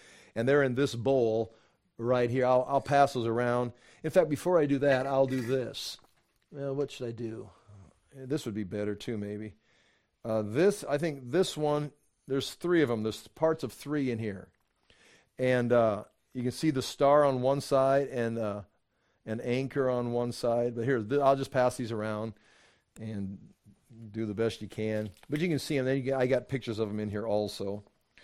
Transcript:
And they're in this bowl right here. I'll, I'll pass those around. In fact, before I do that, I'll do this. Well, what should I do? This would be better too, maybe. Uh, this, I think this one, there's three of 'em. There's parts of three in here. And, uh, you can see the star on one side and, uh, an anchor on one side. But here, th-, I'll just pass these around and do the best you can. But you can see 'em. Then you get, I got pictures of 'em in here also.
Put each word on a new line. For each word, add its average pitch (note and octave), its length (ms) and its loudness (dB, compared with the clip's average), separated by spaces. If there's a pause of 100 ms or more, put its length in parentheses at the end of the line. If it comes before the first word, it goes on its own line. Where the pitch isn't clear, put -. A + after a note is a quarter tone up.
(340)
And A#2 140 0
they're C#3+ 160 4
in B2+ 100 0
this C3 220 0
bowl A2+ 580 2 (440)
right B2 320 2
here. B2+ 160 2
I'll, B2+ 220 4
I'll C#3 120 2
pass C#3+ 320 4
those A#2 140 -2
around. A#2+ 440 0 (320)
In D#3+ 80 -4
fact, E3+ 180 6
before E3+ 300 2
I D3 80 4
do C#3 140 0
that, C3+ 260 2
I'll C3+ 200 4
do C3 140 -2
this. A#2+ 580 -6 (520)
Well, C#3 240 -6
what C#3 160 -4
should B2 160 -10
I A#2 60 -6
do? A2 360 -10 (640)
This C3+ 320 -6
would G#2+ 120 -6
be G#2 80 -4
better G#2 320 -4
too, A#2 200 -8
maybe. G#2 380 -10 (680)
Uh, A2 180 0
this, D#3 460 0
I C#3+ 100 0
think C#3 320 -6
this F3+ 260 0
one, D3 360 -2 (340)
there's C3+ 280 -4
three F3 280 2
of B2 80 4
'em. A2 140 -2
There's - 240 -6
parts D#3+ 340 0
of A#2+ 100 -6
three C#3+ 380 -4
in A#2 80 -4
here. G#2+ 300 -8 (880)
And, B2+ 340 2
uh, A2 300 4 (320)
you B2+ 80 -6
can B2 80 -2
see D#3 200 0
the C3 120 2
star D3 420 6
on C3+ 160 2
one C3+ 200 2
side C3+ 480 2
and, A#2 280 -4
uh, G#2 260 -4 (600)
an A2+ 160 -6
anchor B2+ 480 -2
on A#2+ 220 0
one A#2+ 220 -2
side. A#2+ 420 0
But A2+ 100 -4
here, B2+ 160 2
th-, A#2+ 200 0
I'll C#3 160 6
just C3+ 160 -4
pass B2+ 240 2
these A#2+ 160 -6
around G#2+ 400 -4 (680)
and G2+ 380 -8 (720)
do A2 160 -4
the G#2 80 -4
best A2 260 -2
you A2 60 -12
can. G#2+ 440 -4 (200)
But D3 80 -2
you F3+ 100 0
can D3 120 0
see D3 180 -2
'em. C3 60 0
Then C3 120 2
you C3+ 60 -2
get, C3+ 160 -2
I B2+ 80 2
got B2 220 2
pictures A#2 320 -4
of G#2+ 100 -2
'em G#2+ 80 -6
in G#2+ 120 -4
here G#2 160 -4
also. G#2 580 -2 (400)